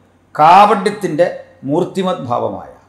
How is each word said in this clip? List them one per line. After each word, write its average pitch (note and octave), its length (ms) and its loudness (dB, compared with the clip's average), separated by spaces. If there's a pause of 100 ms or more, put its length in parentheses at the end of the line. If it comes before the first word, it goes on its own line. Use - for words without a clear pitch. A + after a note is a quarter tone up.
(340)
കാപട്യത്തിൻ്റെ F#3 920 2 (380)
മൂർത്തിമത് F3 640 -4
ഭാവമായ G#2+ 400 -8 (200)